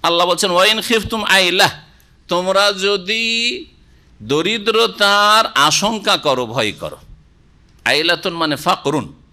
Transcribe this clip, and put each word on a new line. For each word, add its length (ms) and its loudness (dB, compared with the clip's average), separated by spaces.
আল্লাহ 240 2
বলছেন, 240 -2
"ওয়াইন 300 4
খিফতুম 420 -2
আইলাহ", 480 2
তোমরা 460 2
যদি 920 -4
দরিদ্রতার 1300 2
আশঙ্কা 640 0
করো, 280 0
ভয় 260 -2
করো, 260 -12
আইলাতুন 480 0
মানে 220 -2
ফাকরুন 580 -4